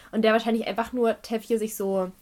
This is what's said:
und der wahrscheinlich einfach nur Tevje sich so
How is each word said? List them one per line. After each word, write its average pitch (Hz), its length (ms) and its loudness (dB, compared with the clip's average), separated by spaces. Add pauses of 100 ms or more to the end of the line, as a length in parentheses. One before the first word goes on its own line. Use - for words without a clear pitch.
(100)
und 220 120 0
der 220 100 6
wahrscheinlich 226 340 2
einfach 220 280 -4
nur 226 260 2
Tevje 226 380 -2
sich 220 180 -6
so 190 340 -2 (120)